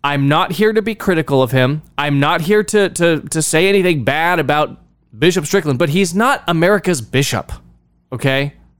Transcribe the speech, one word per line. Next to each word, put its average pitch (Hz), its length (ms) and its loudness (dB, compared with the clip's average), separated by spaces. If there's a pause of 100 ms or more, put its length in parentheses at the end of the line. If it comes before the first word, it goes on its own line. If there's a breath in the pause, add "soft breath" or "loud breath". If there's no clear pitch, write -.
I'm 143 260 0
not 170 240 2
here 214 200 2
to 214 100 0
be 214 120 -4
critical 156 480 0
of 120 100 0
him. 131 300 0 (160)
I'm 143 200 0
not 160 220 2
here 208 240 2
to, 202 240 0
to, 170 320 0
to 156 220 -4
say 165 260 0
anything 180 340 2
bad 160 380 0
about 151 400 -2 (360)
Bishop 170 280 0
Strickland, 151 340 -2
but 170 120 0
he's 175 240 0
not 240 340 0
America's 170 540 0
bishop, 127 500 -4 (580)
okay? 139 440 -2 (240)